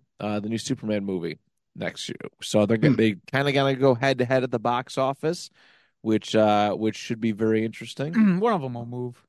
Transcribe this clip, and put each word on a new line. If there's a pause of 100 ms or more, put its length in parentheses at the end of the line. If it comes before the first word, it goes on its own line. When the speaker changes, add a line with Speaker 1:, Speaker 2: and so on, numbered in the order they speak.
(200)
Speaker 1:
uh,
the
new
Superman
movie (380)
next
year. (260)
So
they're
gonna,
Speaker 2:
Hmm.
Speaker 1:
they (160)
kinda
gonna
go
head
to
head
at
the
box
office, (500)
which,
uh,
which
should
be
very
interesting.
Speaker 3:
<clears throat>
One
of
them
will
move.